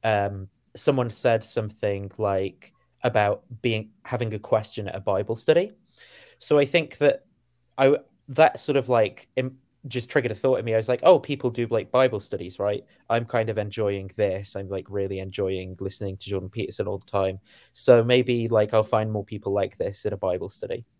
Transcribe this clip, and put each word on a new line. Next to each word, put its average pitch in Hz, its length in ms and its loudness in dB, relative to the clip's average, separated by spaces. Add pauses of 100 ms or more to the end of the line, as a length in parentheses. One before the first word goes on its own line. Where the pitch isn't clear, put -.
um, 101 460 0 (260)
someone 127 360 0
said 113 340 0
something, 104 760 -4
like, 98 540 -2 (320)
about 107 400 2 (180)
being, 110 280 -2 (140)
having 117 300 -4
a 104 60 -6
question 107 480 -2
at 87 80 -10
a 98 40 -8
Bible 101 360 -2
study. 170 340 2 (720)
So 151 180 4
I 143 60 6
think - 340 0
that 147 260 2 (540)
I, 135 200 6 (320)
that 151 280 4
sort 139 180 -2
of, 127 120 0
like, 113 480 0
im-, 127 220 -4 (280)
just 123 240 -6
triggered 123 220 0
a - 20 -4
thought 131 240 0
in 113 60 -6
me. 113 100 -2
I - 20 4
was 110 120 0
like, 127 160 0
"Oh, 175 160 8
people 139 300 -4
do, 120 180 -4
like, 110 240 -2
Bible 123 260 2
studies, 90 400 -10
right? 101 260 -2 (240)
I'm 117 160 0
kind 113 240 -2
of 107 100 -4
enjoying 101 580 -4
this. 98 400 -2
I'm, 98 120 -10
like, 95 220 -8
really 98 300 -4
enjoying 95 580 -6
listening 98 380 -8
to - 120 -16
Jordan 95 220 -6
Peterson 104 380 -6
all 98 100 -4
the - 80 -16
time. 95 320 -2 (340)
So 120 300 6
maybe, 123 460 2
like, 107 260 2
I'll 110 80 6
find 110 280 0
more 107 140 -4
people 104 280 -8
like 98 260 -2
this 101 260 -6
at 104 80 -2
a 98 40 -8
Bible 92 320 -4
study." 98 360 -10 (160)